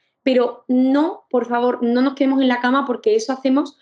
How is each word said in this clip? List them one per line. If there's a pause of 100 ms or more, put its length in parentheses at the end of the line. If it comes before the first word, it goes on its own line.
(220)
Pero
no,
por
favor,
no
nos
quedemos
en
la
cama
porque
eso
hacemos